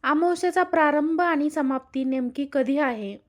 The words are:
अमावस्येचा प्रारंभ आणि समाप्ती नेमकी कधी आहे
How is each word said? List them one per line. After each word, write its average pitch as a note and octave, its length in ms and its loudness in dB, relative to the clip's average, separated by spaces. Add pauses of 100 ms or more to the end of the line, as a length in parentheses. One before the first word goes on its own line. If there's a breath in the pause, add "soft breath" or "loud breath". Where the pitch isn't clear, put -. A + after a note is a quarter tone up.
अमावस्येचा E4+ 600 2
प्रारंभ D#4 580 2
आणि D4+ 280 2
समाप्ती C4+ 540 -4
नेमकी C4 500 -4
कधी C#4 240 0
आहे G#3+ 400 -2 (120)